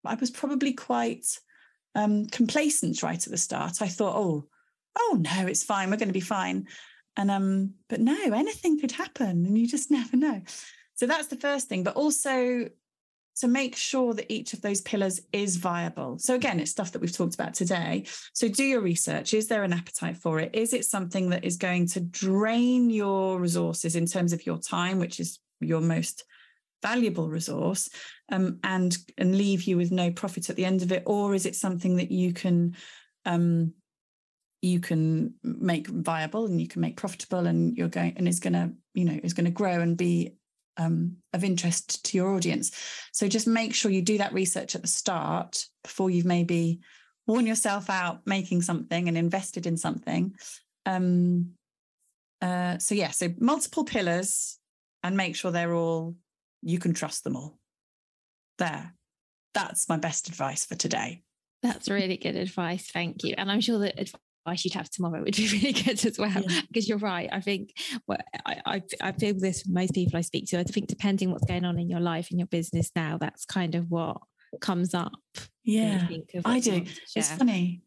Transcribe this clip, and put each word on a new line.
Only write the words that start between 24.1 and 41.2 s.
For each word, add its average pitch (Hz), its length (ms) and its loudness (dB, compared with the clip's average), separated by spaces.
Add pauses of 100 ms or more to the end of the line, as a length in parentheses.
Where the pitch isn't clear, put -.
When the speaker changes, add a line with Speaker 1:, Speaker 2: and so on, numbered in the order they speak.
Speaker 1:
of 165 140 -2
your 165 120 -2
time, 180 420 0
which 175 180 -4
is 170 220 -6 (200)
your 160 200 2
most 165 420 0 (580)
valuable 202 480 0
resource, 160 600 -2 (420)
um, 185 320 0
and, 185 340 0 (220)
and 185 180 4
leave 196 280 2
you 185 140 2
with 175 120 2
no 180 220 2
profit 180 360 -6
at 208 60 -6
the 185 100 0
end 185 180 2
of 180 100 2
it? 180 120 0
Or 202 300 2
is 190 100 0
it 180 120 -2
something 180 400 0
that 180 160 0
you 180 200 2
can, 175 440 2 (480)
um, 170 480 2 (880)
you 180 160 2
can 160 640 2
make 165 460 -2
viable 165 580 -2
and 175 140 0
you 165 80 -2
can 170 140 -4
make 160 140 -2
profitable 175 520 -2
and 170 280 2
you're - 120 0
going, 175 280 0
and - 120 2
is 87 100 0
gonna, 87 320 0 (220)
you 180 140 0
know, 156 180 0
is 175 100 -2
gonna 175 160 2
grow 175 300 0
and 170 160 2
be, 175 400 0 (400)
um, 165 420 0 (140)